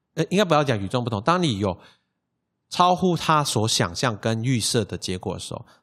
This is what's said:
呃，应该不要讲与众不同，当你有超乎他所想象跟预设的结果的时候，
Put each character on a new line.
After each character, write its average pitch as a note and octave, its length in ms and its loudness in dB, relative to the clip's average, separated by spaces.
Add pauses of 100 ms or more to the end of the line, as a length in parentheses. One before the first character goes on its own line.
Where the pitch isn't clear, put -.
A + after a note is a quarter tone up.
(140)
呃， D#3+ 160 -2
应 F3 80 0
该 G#3 80 4
不 E3 80 0
要 D3 100 4
讲 B2 160 0
与 G2 80 -6
众 B2 160 -2
不 A2+ 60 -6
同， G#2+ 100 -2
当 E3+ 220 2
你 C3 160 0
有 F#2+ 180 0 (960)
超 F3+ 260 4
乎 F3 220 2
他 D3+ 260 2
所 A2 240 0
想 F#2 280 0
象 A#2+ 200 -2
跟 A2+ 280 -2
预 B2+ 160 0
设 G#2 260 0
的 - 100 -8
结 F#2 220 -6
果 F#2+ 160 -8
的 F2+ 60 -10
时 - 160 -12
候， - 100 -12 (180)